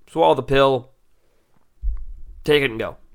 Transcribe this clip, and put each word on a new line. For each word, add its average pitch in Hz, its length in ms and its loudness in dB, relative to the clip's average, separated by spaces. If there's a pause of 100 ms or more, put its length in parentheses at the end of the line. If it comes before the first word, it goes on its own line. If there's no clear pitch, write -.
swallow 160 260 2
the 135 80 -6
pill, 135 480 2 (1500)
take 147 180 2
it 131 80 -2
and 110 100 -8
go. 87 160 -8 (180)